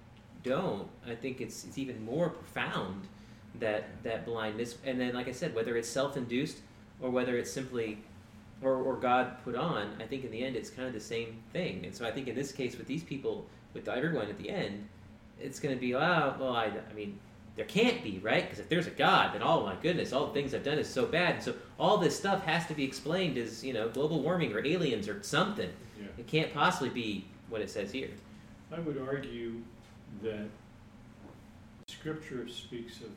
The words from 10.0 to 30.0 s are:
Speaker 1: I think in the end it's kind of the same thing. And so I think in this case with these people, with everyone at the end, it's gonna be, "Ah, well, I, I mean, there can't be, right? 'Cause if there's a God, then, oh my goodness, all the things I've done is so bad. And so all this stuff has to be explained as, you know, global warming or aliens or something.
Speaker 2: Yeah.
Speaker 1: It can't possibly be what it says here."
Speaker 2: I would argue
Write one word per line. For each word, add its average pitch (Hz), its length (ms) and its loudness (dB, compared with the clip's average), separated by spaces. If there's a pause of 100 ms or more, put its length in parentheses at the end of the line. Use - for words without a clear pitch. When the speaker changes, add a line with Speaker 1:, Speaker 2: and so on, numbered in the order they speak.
Speaker 1:
I 113 60 -6
think 127 180 -4
in 113 60 -6
the 110 140 -4
end 131 120 -2
it's 104 140 -4
kind 127 160 -6
of 123 80 -4
the 107 60 -4
same 113 420 -4 (100)
thing. 151 320 -2
And 98 100 -8
so 120 120 -4
I 107 60 0
think 135 160 -4
in 110 80 -2
this 139 160 -2
case 123 260 -2
with - 80 -10
these 156 160 -2
people, - 440 -2 (280)
with - 140 -6
everyone 123 400 2
at 101 100 -6
the 98 100 -6
end, 104 380 -2 (540)
it's - 180 -8
gonna 139 180 2
be, 123 180 2
"Ah, 147 440 6
well, 131 160 2
I, 113 120 4 (220)
I 107 60 -12
mean, 104 240 -6 (380)
there 110 100 0
can't 233 360 4
be, 95 180 -2
right? 123 280 2
'Cause - 120 -8
if - 80 -8
there's 170 180 4
a 190 60 -4
God, 151 420 6
then, 101 80 0
oh 139 240 6
my 95 160 -2
goodness, 127 300 2
all 143 160 4
the - 40 -6
things 139 220 0
I've 104 80 0
done 147 160 2
is - 100 0
so 127 160 2
bad. 156 300 4
And 117 80 -4
so 123 140 -2 (220)
all 190 200 8
this 165 180 6
stuff 196 280 2
has 165 240 2
to 156 60 -2
be 143 100 2
explained 151 520 0
as, 110 280 -2
you 131 100 -2
know, 113 160 2
global 147 320 2
warming 156 320 4
or 110 100 2
aliens 135 440 2
or 101 160 -4
something. 147 460 2 (300)
Speaker 2:
Yeah. 101 60 -8 (100)
Speaker 1:
It 120 120 -10
can't 156 260 2
possibly 151 360 4
be 104 360 -2 (240)
what 110 100 -2
it 98 80 -2
says 101 240 -4
here." 131 180 -4 (600)
Speaker 2:
I 160 80 -6
would 151 180 -2
argue 120 640 -4 (600)